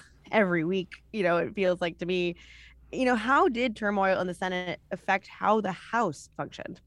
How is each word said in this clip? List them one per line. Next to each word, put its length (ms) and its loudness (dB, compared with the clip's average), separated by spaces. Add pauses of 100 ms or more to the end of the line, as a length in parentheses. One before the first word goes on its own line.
(140)
<laughs> 180 -12
every 320 4
week, 300 -2 (180)
you 100 -2
know, 140 4
it 180 -2
feels 280 0
like 160 -4
to 80 -6
me. 300 -2 (540)
You 140 -2
know, 120 4
how 340 2
did 260 -2
turmoil 420 2
in 100 -2
the 40 -4
Senate 480 -4 (100)
affect 360 -2
how 340 2
the 120 -4
House 640 -4
functioned? 480 -10